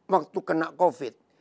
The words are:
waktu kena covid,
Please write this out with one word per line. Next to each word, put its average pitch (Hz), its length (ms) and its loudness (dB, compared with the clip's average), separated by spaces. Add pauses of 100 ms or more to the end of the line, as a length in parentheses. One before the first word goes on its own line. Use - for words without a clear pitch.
waktu 185 320 0
kena 160 320 -2
covid, 143 400 0 (280)